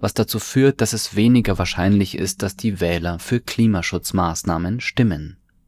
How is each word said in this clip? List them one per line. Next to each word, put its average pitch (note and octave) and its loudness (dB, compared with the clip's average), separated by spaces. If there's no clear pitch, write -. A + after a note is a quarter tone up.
was G#2+ -2
dazu A2 -2
führt, C3+ 2
dass A2+ 0
es - -6
weniger A2+ 4
wahrscheinlich F#2+ 0
ist, F#2+ -6
dass G2+ -4
die G2+ -4
Wähler F2 -2
für - -2
Klimaschutzmaßnahmen F2+ 0
stimmen.“ D#2+ -2